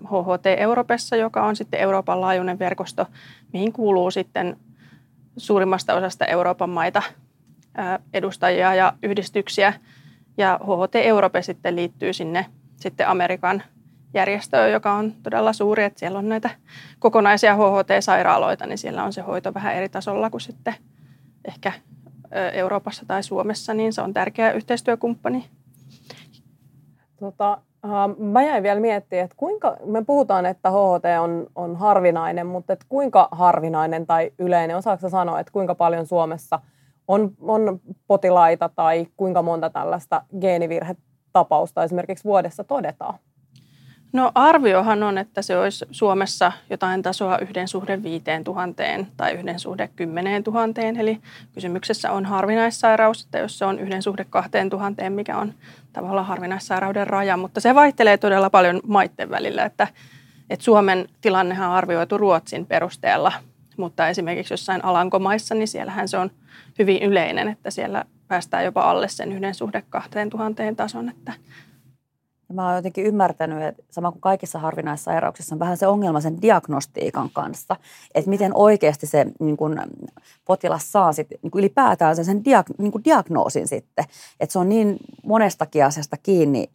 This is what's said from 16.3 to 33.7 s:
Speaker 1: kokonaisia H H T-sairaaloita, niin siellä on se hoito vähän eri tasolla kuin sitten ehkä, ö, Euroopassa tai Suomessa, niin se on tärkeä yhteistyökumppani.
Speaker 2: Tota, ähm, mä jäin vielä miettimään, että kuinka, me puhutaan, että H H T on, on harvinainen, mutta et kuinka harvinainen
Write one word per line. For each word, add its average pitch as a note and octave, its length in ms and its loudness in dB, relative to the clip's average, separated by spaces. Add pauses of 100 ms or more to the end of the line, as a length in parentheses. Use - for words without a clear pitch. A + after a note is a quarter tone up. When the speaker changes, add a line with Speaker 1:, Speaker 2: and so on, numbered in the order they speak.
Speaker 1:
kokonaisia G#3 580 6
H - 20 2
H G3 280 4
T-sairaaloita, G3 800 2
niin - 120 -8
siellä - 260 -6
on G3 80 -6
se G3+ 80 -12
hoito F#3+ 340 -6
vähän G3 200 -4
eri F#3 140 -4
tasolla G#3 420 -4
kuin - 100 -10
sitten - 340 -10 (720)
ehkä, - 240 -6 (640)
ö, F#3 140 -2
Euroopassa G3 560 -6
tai F#3+ 160 -4
Suomessa, G3+ 520 -6
niin A3 180 0
se A3 100 -6
on F#3+ 120 -6
tärkeä A3 380 0
yhteistyökumppani. A#3+ 920 -4 (1800)
Speaker 2:
Tota, G3+ 380 -2 (260)
ähm, G3+ 380 0
mä G#3+ 200 4
jäin C#4+ 200 0
vielä G3+ 180 2
miettimään, G3+ 440 0
että F3+ 120 -12
kuinka, F4 400 -2 (100)
me A3 180 -2
puhutaan, G#3 420 2
että F#3 240 -2
H F#3+ 40 2
H F#3+ 260 4
T - 40 -4 (160)
on, E3+ 340 -2
on E3+ 220 -8
harvinainen, F3 720 2
mutta F3+ 260 -6
et F#3 160 -8
kuinka C4 440 4
harvinainen E3 760 2